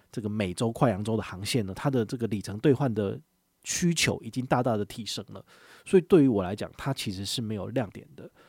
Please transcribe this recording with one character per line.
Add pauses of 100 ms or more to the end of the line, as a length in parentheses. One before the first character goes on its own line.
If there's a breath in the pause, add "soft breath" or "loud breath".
(100)
这
个
美
洲
跨
洋
洲
的
航
线
呢，
它
的
这
个
里
程
兑
换
的 (420)
需
求
已
经
大
大
的
提
升
了， (400 soft breath)
所
以
对
于
我
来
讲，
它
其
实
是
没
有
亮
点 (120)
的。 (200 soft breath)